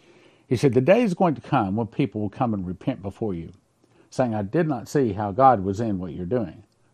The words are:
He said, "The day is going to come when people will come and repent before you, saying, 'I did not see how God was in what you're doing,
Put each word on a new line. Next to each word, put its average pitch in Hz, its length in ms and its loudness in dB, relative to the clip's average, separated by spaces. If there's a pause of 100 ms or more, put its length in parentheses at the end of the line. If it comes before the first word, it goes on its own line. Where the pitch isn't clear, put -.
(480)
He 131 80 0
said, 117 200 2
"The 127 60 4
day 185 200 6
is 196 140 0
going 175 180 2
to 123 80 -8
come 104 340 0
when 113 120 -2
people 110 340 -4
will 104 80 -4
come 117 240 -2
and 95 140 -6
repent 92 340 -8
before 104 320 -8
you, 82 200 -10 (580)
saying, 120 240 -2
'I 107 80 -2
did 156 240 0
not 123 200 -6
see 127 260 0
how 101 180 -4
God 117 320 6
was 98 160 -2
in 113 180 -2
what 87 160 -8
you're 87 140 -8
doing, 92 340 -4 (320)